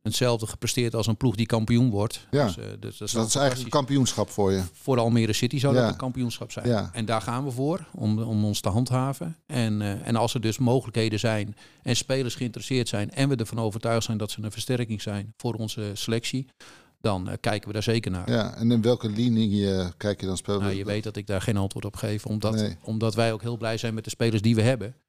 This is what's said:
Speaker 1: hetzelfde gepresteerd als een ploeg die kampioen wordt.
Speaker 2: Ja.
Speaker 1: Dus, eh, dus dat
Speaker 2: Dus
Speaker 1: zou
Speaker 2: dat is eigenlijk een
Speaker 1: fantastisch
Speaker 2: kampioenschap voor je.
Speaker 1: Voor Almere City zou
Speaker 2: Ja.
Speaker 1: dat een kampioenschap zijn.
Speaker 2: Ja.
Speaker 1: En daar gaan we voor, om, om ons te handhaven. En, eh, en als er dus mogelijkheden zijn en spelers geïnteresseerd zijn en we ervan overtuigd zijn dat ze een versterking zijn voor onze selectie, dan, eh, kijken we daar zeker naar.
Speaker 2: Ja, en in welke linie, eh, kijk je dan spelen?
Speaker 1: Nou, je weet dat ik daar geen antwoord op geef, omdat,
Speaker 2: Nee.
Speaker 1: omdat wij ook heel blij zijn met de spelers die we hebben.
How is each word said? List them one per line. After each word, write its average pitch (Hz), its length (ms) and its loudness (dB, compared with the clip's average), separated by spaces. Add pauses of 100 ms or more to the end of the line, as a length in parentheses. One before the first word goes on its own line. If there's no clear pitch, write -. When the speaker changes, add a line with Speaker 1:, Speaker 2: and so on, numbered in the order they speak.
Speaker 1:
hetzelfde 113 460 2
gepresteerd 117 480 -2
als 110 120 0
een 110 100 2
ploeg 117 180 2
die 113 100 2
kampioen 117 440 4
wordt. 104 420 -2
Speaker 2:
Ja. 139 140 4
Speaker 1:
Dus, 90 120 0
eh, 110 60 -12
dus 104 160 -10
dat - 20 -14
Speaker 2:
Dus 104 160 -10
Speaker 1:
zou - 0 -
Speaker 2:
dat 104 120 -8
is - 40 -2
eigenlijk 113 220 2
een 139 60 2
Speaker 1:
fantastisch 127 280 0
Speaker 2:
kampioenschap 131 600 2
voor 98 220 2
je. 95 100 2 (120)
Speaker 1:
Voor 131 260 0
Almere 117 340 4
City 123 260 0
zou 135 160 4
Speaker 2:
Ja. 127 60 6
Speaker 1:
dat 113 80 4
een 123 80 -2
kampioenschap 123 540 -6
zijn. - 160 -4
Speaker 2:
Ja. 101 260 2
Speaker 1:
En 113 120 -4
daar 110 160 0
gaan 123 220 -4
we 139 80 -4
voor, 147 420 -2
om, 107 280 0
om 107 240 0
ons 101 160 0
te 107 80 0
handhaven. 127 760 0
En, 113 360 0
eh, 101 260 -4
en 117 80 2
als 113 180 2
er 123 80 -2
dus 110 160 0
mogelijkheden 117 640 2
zijn 107 360 0 (260)
en 117 140 0
spelers 131 400 -2
geïnteresseerd 120 520 -2
zijn 104 240 -2
en 135 180 2
we 139 60 2
ervan 113 240 -4
overtuigd 113 460 0
zijn 110 120 -2
dat 104 140 -4
ze 107 120 -8
een 107 80 -6
versterking 113 500 -4
zijn 101 360 -6
voor 120 160 -4
onze 107 400 -6
selectie, 117 540 -2 (520)
dan, 95 300 -2
eh, 95 100 -6
kijken 104 280 -2
we 104 60 -10
daar 107 100 -2
zeker 113 280 0
naar. 92 200 -2
Speaker 2:
Ja, 110 240 0
en 117 160 2
in 117 100 4
welke 113 280 2
linie, 104 640 2
eh, 92 140 0 (100)
kijk 104 240 -2
je 98 60 -4
dan 92 100 -2
spelen? 101 240 -2
Speaker 1:
Nou, 101 120 0
je 98 120 -4
weet 107 180 -2
dat 107 120 -8
ik 101 120 -8
daar 95 140 -2
geen 104 160 0
antwoord 98 280 -2
op 104 100 -10
geef, 107 300 -6
omdat, 107 300 0
Speaker 2:
Nee. 107 260 0
Speaker 1:
omdat 110 340 -2
wij 113 180 2
ook 104 80 -6
heel 117 160 -6
blij 113 200 -4
zijn 113 160 -4
met 110 100 -6
de - 60 -10
spelers 113 320 2
die 113 140 6
we 110 60 6
hebben. 113 340 0 (140)